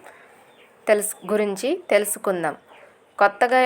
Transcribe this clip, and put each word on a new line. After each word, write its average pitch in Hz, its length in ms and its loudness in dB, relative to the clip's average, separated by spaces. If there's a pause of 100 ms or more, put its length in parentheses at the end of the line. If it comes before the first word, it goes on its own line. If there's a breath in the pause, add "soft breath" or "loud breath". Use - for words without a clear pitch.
(880 soft breath)
తెలుసు-, 208 300 0 (140)
గురించి 208 380 -2 (200)
తెలుసుకుందాం. 196 680 -2 (640 soft breath)
కొత్తగా 226 460 2